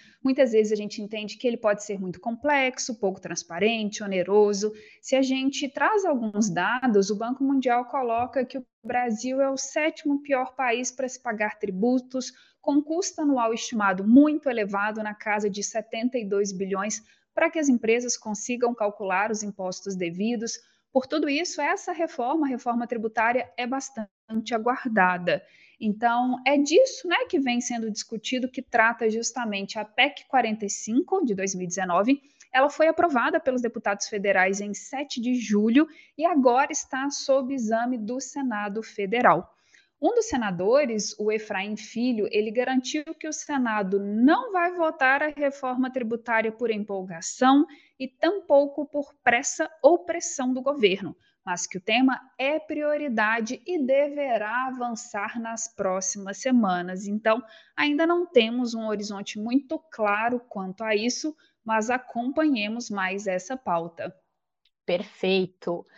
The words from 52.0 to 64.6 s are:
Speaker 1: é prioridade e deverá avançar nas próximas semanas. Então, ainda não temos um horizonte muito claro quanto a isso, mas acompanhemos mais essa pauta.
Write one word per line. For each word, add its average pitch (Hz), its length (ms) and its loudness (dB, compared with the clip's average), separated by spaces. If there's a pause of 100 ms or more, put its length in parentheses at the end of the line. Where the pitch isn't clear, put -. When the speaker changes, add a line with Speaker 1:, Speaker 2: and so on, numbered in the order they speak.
Speaker 1:
é 294 240 -2
prioridade 262 1040 -2
e 359 140 -4
deverá 262 920 0
avançar 233 720 -8
nas 226 280 -8
próximas 196 720 -4
semanas. 190 680 0
Então, 220 340 0 (380)
ainda 294 300 2
não 349 180 2
temos 233 480 2
um 226 140 -6
horizonte 208 500 -6
muito 247 400 0 (140)
claro 226 480 0 (100)
quanto 190 340 -8
a 220 120 2
isso, 247 400 -2 (280)
mas 220 280 0
acompanhemos 247 1000 -2
mais 196 380 -4
essa 185 280 -4
pauta. 170 560 -4 (800)